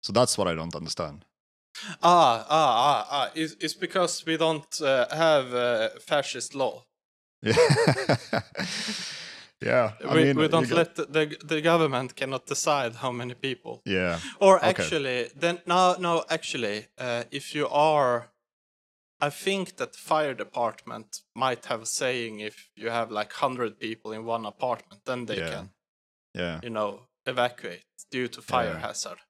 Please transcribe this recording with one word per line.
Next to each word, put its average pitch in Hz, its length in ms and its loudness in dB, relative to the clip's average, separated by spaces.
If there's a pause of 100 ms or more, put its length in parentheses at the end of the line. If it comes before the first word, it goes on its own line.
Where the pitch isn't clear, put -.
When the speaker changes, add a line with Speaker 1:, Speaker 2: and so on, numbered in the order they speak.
Speaker 1:
So - 100 -8
that's 120 260 4
what 95 100 2
I 85 60 0
don't 82 200 -8
understand. 78 500 -8 (760)
Speaker 2:
Ah, 147 460 6
ah, 151 240 4 (160)
ah, 127 220 2
ah. 135 240 -2
It's, 160 260 -6
it's 160 140 -4
because 175 520 -2
we 160 100 0
don't, 160 440 0
uh, 135 340 2
have, 151 400 4
uh, 120 340 0 (120)
fascist - 540 -4
law. 131 300 -2 (580)
Speaker 1:
Yeah. 110 140 4
<laughs> 147 880 4 (1160)
Yeah, 117 320 2 (120)
I - 100 -2
Speaker 2:
We, 160 100 8
Speaker 1:
mean, 143 120 4
Speaker 2:
we 156 60 4
Speaker 1:
you 156 60 4
Speaker 2:
don't 151 200 4
Speaker 1:
got 120 80 2
Speaker 2:
let 170 180 2
the, 143 120 -6
the, 151 300 0 (100)
the 156 160 -2
government 151 540 2
cannot 131 300 -4
decide 135 500 0
how 127 160 -4
many 120 220 -8
people. 123 520 -8
Speaker 1:
Yeah. 92 320 0 (200)
Speaker 2:
Or 190 200 10
Speaker 1:
Okay. - 100 2
Speaker 2:
actually, 135 680 -2
then, 175 320 -2
no, 180 320 4
no, 170 300 0
actually, 113 600 -4 (100)
uh, 120 320 -4
if - 240 -10
you 147 140 -2
are, 139 600 4 (920)
I 147 100 0
think 190 460 -4
that - 200 -8
fire 151 380 0
department 113 880 -6 (120)
might 123 320 -2
have 113 160 -4
a 110 40 -10
saying 120 540 -4
if - 360 -12
you 107 140 -6
have, 117 200 -2
like, 104 220 -4
hundred 123 460 -4
people 110 340 -10
in 110 140 -10
one 113 180 -4
apartment, - 600 -6
then 123 200 -6
they 107 120 -4
Speaker 1:
Yeah. 82 120 -6
Speaker 2:
can, 78 200 -10 (640)
Speaker 1:
Yeah. 87 280 -6
Speaker 2:
you 120 80 -10
know, 107 380 -6 (160)
evacuate 123 640 -4 (240)
due 127 180 -4
to - 140 -14
fire 123 320 -2
Speaker 1:
Yeah. 78 60 -10
Speaker 2:
hazard. 104 380 -10 (120)